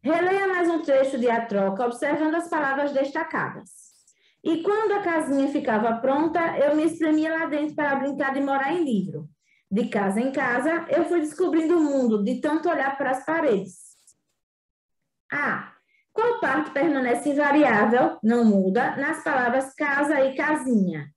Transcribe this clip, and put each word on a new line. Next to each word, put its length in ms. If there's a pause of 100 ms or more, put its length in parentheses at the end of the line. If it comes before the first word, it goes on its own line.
Releia 460
mais 220
um 120
trecho 360
de 120
A 160
Troca, 400
observando 500
as 120
palavras 460
destacadas. 760 (720)
"E 220
quando 300
a 80
casinha 480
ficava 460
pronta, 440 (180)
eu 160
me 120
espremia 480
lá 140
dentro 280
para 200
brincar 380
de 60
morar 320
em 140
livro. 420 (420)
De 200
casa 320
em 100
casa, 560
eu 160
fui 160
descobrindo 580
o 60
mundo 400
de 160
tanto 300
olhar 280
para 140
as 140
paredes." 640 (1400)
A. 420 (400)
Qual 260
parte 320
permanece 580
invariável, 960
não 220
muda, 500
nas 280
palavras 520
casa 460
e 140
casinha? 800